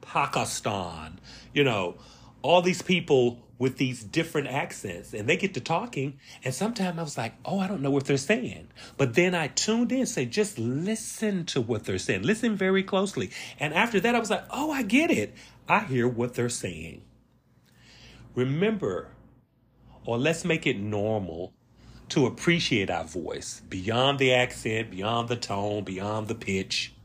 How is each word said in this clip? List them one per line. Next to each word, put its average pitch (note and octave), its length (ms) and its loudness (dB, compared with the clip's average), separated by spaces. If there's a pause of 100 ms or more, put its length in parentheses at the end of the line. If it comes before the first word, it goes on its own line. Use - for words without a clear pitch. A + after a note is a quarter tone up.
Pakistan, G2 1200 -2 (320)
you C#3+ 120 4
know, G2+ 320 0 (460)
all E3+ 200 6
these F3+ 200 0
people C#3 600 4 (160)
with C3 200 0
these B2+ 260 -2
different D#3 440 -2
accents, A#2 680 -6
and G#2+ 140 -4
they E3+ 80 6
get F#3 180 -2
to B2+ 60 -4
talking, D#3+ 580 -2 (260)
and C3 100 -2
sometimes F#3+ 440 -2
I E3 40 -4
was D3+ 140 -8
like, A#2 180 -4 (100)
"Oh, F#3 140 -2
I F#3+ 80 0
don't F#3+ 140 -4
know C3+ 100 0
what C#3 140 2
they're C#3+ 140 2
saying." C#3 500 -2 (280)
But B2+ 180 2
then F3+ 200 6
I D#3+ 140 0
tuned A#3 440 2
in, B3+ 140 2
say, D3 200 -2
"Just G3+ 320 0
listen F3 880 -2
to - 140 0
what A2+ 240 -2
they're F#2+ 140 -2
saying. F#2+ 240 -2
Listen G#3+ 340 2
very F#3+ 260 2
closely." F#3+ 480 0 (280)
And D3+ 140 -2
after G#3 280 4
that, A#3 140 2
I A#3+ 40 4
was A3+ 120 -2
like, G3+ 200 0
"Oh, D4 200 -2
I C4+ 120 -2
get C4 280 4
it. A2 240 0 (340)
I F#3+ 120 6
hear C3 260 2
what A#2+ 280 0
they're A#2+ 140 0
saying." E2 540 -8 (1300)
Remember, C3+ 720 0 (960)
or A#2 140 0
let's D#3+ 260 0
make D#3+ 220 0
it A#2+ 120 0
normal G2+ 760 -2 (560)
to - 160 4
appreciate B2+ 640 0
our E2 140 -2
voice D2+ 680 -8
beyond A2+ 480 2
the C3 140 6
accent, A#2+ 580 0
beyond A2+ 380 -2
the A#2+ 80 0
tone, G#2 460 -2
beyond G2+ 460 -4
the A2 60 -2
pitch - 580 -2 (120)